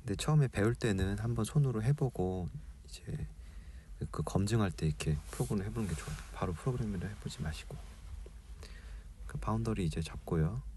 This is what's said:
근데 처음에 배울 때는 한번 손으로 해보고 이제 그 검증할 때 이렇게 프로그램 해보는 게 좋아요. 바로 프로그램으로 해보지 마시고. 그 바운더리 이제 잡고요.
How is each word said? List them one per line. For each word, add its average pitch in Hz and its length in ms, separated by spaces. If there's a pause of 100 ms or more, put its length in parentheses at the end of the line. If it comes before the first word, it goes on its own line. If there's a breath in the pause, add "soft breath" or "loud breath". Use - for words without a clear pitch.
근데 104 140
처음에 147 320
배울 113 300
때는 98 420
한번 117 260
손으로 123 380
해보고 92 640 (360)
이제 - 420 (840 loud breath)
그 80 100
검증할 101 480
때 80 160
이렇게 78 320 (140)
프로그램 110 320
해보는 110 240
게 82 80
좋아요. - 200 (160)
바로 92 200
프로그램으로 104 560
해보지 - 340
마시고. - 340 (1500 loud breath)
그 - 120
바운더리 110 460
이제 80 160
잡고요. 82 600 (140)